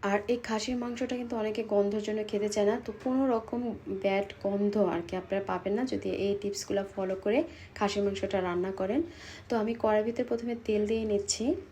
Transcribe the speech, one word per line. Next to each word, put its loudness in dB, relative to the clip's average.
আর 4
এই 2
খাসির -2
মাংসটা -4
কিন্তু -4
অনেকে -2
গন্ধের 4
জন্য 0
খেতে 0
চায় 4
না, 4
তো -6
কোনো 2
রকম -2
ব্যাড 2
গন্ধ 2
আর 0
কি -6
আপনারা -2
পাবেন -2
না 0
যদি -2
এই 2
টিপসগুলো -2
ফলো -2
করে 4
খাসির 2
মাংসটা 0
রান্না 0
করেন। 2
তো 0
আমি 0
কড়াইয়ের 4
ভিতরে 0
প্রথমে -2
তেল 4
দিয়ে 0
নিচ্ছি 0